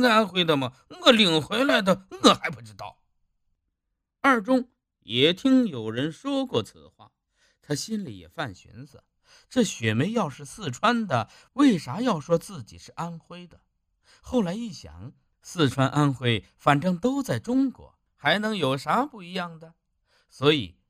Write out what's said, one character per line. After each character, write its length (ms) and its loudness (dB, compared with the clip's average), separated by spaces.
安 200 6
徽 200 0
的 100 4
嘛， 180 -4
我 60 10
领 300 4
回 240 -2
来 160 2
的， 260 0
我 100 8
还 160 -4
不 120 -12
知 120 -20
道。” 280 -16
二 200 2
中 280 0
也 340 2
听 340 2
有 240 -6
人 180 -2
说 360 -6
过 180 -2
此 240 -18
话， 240 -20
他 140 -6
心 300 -8
里 120 -14
也 100 -20
犯 260 -10
寻 320 -20
思， 180 -20
这 140 0
雪 300 -2
梅 180 0
要 180 -2
是 140 -16
四 260 -12
川 380 0
的， 220 -2
为 260 4
啥 220 -8
要 180 0
说 180 0
自 240 -10
己 160 -18
是 140 -20
安 260 -10
徽 300 -20
的？ 140 -20
后 200 -2
来 120 -2
一 180 -8
想， 420 -18
四 280 0
川、 180 2
安 260 0
徽 320 -2
反 240 2
正 160 -2
都 260 -2
在 160 -4
中 320 0
国， 260 -20
还 200 2
能 200 -4
有 200 0
啥 280 -2
不 180 -16
一 100 -14
样 240 -8
的？ 160 -20
所 220 2
以 260 -4